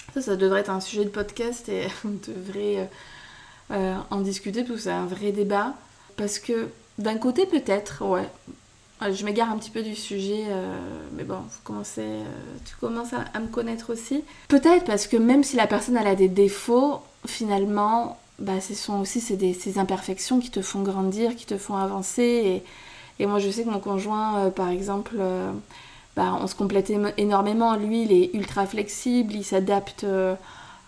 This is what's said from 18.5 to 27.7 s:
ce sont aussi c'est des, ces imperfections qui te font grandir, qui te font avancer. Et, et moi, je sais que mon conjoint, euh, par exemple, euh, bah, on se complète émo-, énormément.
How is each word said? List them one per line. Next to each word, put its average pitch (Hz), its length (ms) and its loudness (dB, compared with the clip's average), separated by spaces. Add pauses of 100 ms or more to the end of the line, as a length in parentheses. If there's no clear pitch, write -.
ce 190 100 -8
sont 202 260 -4
aussi 196 220 -2
c'est 220 160 -2
des, 185 160 2
ces 190 260 -4
imperfections 190 640 0
qui 247 100 -4
te 196 120 -4
font 196 180 -4
grandir, 196 560 0
qui - 80 -18
te 202 140 -4
font 196 180 -6
avancer. 196 840 2 (560)
Et, - 40 -2
et 202 40 2
moi, 208 120 0
je 202 120 0
sais 226 140 -4
que 233 40 -2
mon 208 120 -2
conjoint, 208 580 -2
euh, 196 120 2
par 185 200 -2
exemple, 196 480 -4
euh, 185 340 -2 (640)
bah, 185 240 0
on 196 60 -2
se - 80 -8
complète 196 340 0
émo-, 208 300 0
énormément. 208 580 4